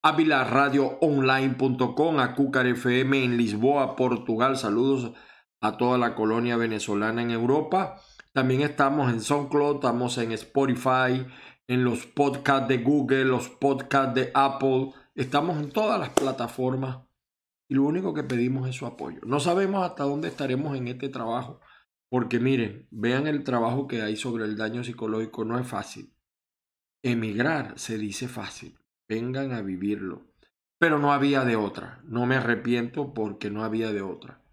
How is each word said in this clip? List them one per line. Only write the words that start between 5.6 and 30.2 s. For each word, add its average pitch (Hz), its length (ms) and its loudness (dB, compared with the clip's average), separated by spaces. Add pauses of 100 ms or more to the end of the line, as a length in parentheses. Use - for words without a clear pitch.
a 107 160 -2
toda 123 220 2
la 120 160 0
colonia 117 420 0
venezolana 110 640 -2
en 117 80 -2
Europa. 147 720 0 (320)
También 131 280 2
estamos 143 520 2
en 113 80 -2
SoundCloud, 143 540 2
estamos 123 420 0
en 113 140 -2
Spotify, 127 960 0 (400)
en 123 160 2
los 120 240 0
podcasts 135 600 2
de 131 120 2
Google, 135 460 2
los 127 240 0
podcasts 135 680 0
de 127 180 0
Apple. 135 600 2 (200)
Estamos 147 480 -2
en 143 80 -6
todas 202 300 0
las - 100 -4
plataformas 127 960 -4 (640)
y 131 60 -2
lo 139 80 6
único 175 320 0
que 147 80 -2
pedimos 127 440 -2
es 127 100 -6
su 120 100 -8
apoyo. - 360 -10
No 135 160 -2
sabemos 185 480 0
hasta 151 180 -6
dónde 151 240 -2
estaremos 139 460 -4
en 123 120 -4
este 127 220 -8
trabajo, 120 500 -6 (500)
porque 117 300 0
miren, 117 500 0
vean 123 380 0
el 143 160 -2
trabajo 123 440 0
que 120 140 -4
hay 107 140 -2
sobre 117 300 -4
el 107 120 -4
daño 113 260 -4
psicológico, 110 640 -6
no 120 140 -2
es 123 80 -6
fácil. - 480 -10 (880)
Emigrar 117 720 -2
se 113 200 -8
dice 107 300 -6
fácil, - 500 -14 (320)
vengan 127 440 -4
a 113 80 -4
vivirlo. 98 720 -4 (460)